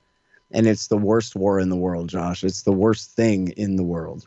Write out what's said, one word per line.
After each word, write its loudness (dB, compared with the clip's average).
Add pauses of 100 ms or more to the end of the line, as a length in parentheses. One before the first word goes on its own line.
(520)
And 4
it's 2
the 2
worst 0
war 2
in 0
the 0
world, -2
Josh. -4
It's -4
the 2
worst 2
thing 2
in -2
the 0
world -6